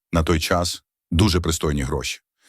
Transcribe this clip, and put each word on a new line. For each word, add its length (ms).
на 120
той 160
час 440
дуже 280
пристойні 440
гроші. 360